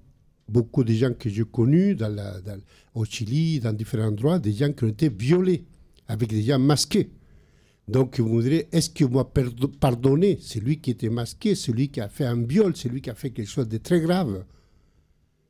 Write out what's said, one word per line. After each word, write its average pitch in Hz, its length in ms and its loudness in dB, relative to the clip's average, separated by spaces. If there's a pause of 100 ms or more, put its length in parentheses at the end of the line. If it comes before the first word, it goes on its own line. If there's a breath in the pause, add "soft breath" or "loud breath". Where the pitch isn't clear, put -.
(460)
beaucoup 117 380 0
de 113 80 2
gens 117 220 2
que - 160 -6
j'ai 107 140 -2
connus 160 500 2
dans 107 200 -4
la, 101 280 -10
dans, 98 180 -12 (340 soft breath)
au 113 120 -4
Chili, 147 540 -2
dans 110 120 -2
différents 110 360 -2
endroits, 123 300 0
des 110 140 0
gens 135 200 0
qui 123 120 -4
ont 113 40 2
été 110 200 0
violés, 156 560 2 (420)
avec 110 220 -2
des 107 140 0
gens 135 160 2
masqués. 143 500 2 (800 soft breath)
Donc, 123 320 2
vous 113 80 2
me 113 140 2
direz, 143 300 0
est-ce 160 180 0
que - 160 2
moi, 127 260 0
perdo-, 123 360 -2
pardonner 135 720 2
celui 127 380 -4
qui - 100 -4
était 113 180 -4
masqué, 120 460 -2
celui 135 340 -2
qui - 140 -8
a 101 80 -8
fait - 160 -4
un 120 160 0
viol, 170 340 2
celui 127 240 -6
qui - 80 -12
a 113 60 -8
fait 131 160 -8
quelque 110 180 -8
chose 120 200 -4
de 113 100 -4
très 170 220 0
grave ? 156 440 0 (1040)